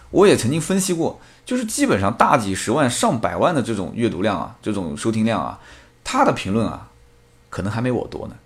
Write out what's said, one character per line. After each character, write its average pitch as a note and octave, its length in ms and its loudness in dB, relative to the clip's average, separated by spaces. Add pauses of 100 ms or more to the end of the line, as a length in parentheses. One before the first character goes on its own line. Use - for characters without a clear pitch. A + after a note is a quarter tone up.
(120)
我 G3 160 6
也 C3+ 100 8
曾 A2+ 140 0
经 D#3+ 100 0
分 F#3+ 180 0
析 F#3+ 140 0
过， D#3+ 260 -2 (240)
就 B3 140 -2
是 B3+ 80 -4
基 C#4 220 0
本 B2 120 4
上 G2 140 0
大 - 240 4
几 G2 160 -2
十 G2 180 -2
万、 C#3 160 2
上 C#3 320 0
百 F2 180 -2
万 D3+ 180 2
的 A#2+ 80 0
这 A2+ 100 -4
种 F#2 220 -6
阅 A2+ 120 0
读 F2 140 -4
量 G2+ 180 0
啊， - 220 -10
这 G#2+ 100 -4
种 F2 240 -4
收 A2+ 160 -2
听 A2 140 0
量 G#2 160 0
啊， A#1 180 -6 (440)
他 C4 200 0
的 F#3 80 4
评 G2+ 220 -2
论 A2 140 0
啊， - 200 -10 (600)
可 - 140 -8
能 G2+ 80 -4
还 A2+ 100 -4
没 B2+ 100 0
我 - 160 -2
多 - 200 -10
呢。 A#2+ 80 -14 (100)